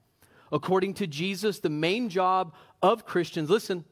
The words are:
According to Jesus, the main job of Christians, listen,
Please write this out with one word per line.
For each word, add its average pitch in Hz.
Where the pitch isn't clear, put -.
According 185
to 202
Jesus, 185
the 180
main 170
job 185
of 220
Christians, 160
listen, 190